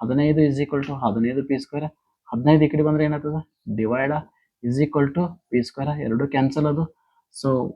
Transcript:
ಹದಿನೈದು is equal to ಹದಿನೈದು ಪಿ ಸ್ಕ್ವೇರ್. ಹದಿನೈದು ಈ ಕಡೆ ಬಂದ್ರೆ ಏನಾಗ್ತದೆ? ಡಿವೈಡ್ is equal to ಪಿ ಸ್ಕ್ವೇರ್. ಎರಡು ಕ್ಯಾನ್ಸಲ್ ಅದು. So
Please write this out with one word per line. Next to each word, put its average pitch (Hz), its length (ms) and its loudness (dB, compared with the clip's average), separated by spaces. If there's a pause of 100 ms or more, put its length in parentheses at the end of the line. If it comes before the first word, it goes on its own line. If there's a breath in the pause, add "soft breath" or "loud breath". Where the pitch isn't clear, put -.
ಹದಿನೈದು 147 400 2
is 143 140 4
equal 143 300 -2
to 143 80 -8
ಹದಿನೈದು 123 500 -2
ಪಿ 139 160 0
ಸ್ಕ್ವೇರ್. 147 260 -6 (420)
ಹದಿನೈದು 151 360 4
ಈ 147 40 6
ಕಡೆ 151 160 0
ಬಂದ್ರೆ 151 220 2
ಏನಾಗ್ತದೆ? 151 360 -4 (360)
ಡಿವೈಡ್ 123 360 -2 (500)
is 123 140 -2
equal 147 380 2
to 175 120 0 (220)
ಪಿ 120 140 0
ಸ್ಕ್ವೇರ್. 147 360 -6
ಎರಡು 123 280 -2
ಕ್ಯಾನ್ಸಲ್ 139 400 2
ಅದು. 147 160 0 (520)
So 135 140 -4 (260)